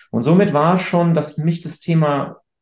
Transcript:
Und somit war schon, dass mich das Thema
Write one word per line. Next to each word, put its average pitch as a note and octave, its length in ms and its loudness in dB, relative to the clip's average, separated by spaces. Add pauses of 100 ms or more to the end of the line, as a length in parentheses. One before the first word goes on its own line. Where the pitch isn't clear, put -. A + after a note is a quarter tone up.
(100)
Und A#2 140 -4
somit E3+ 280 4
war D#3+ 240 2
schon, E3+ 380 0
dass D3 240 -4
mich E3 220 -2
das - 180 -14
Thema D3+ 600 -2 (240)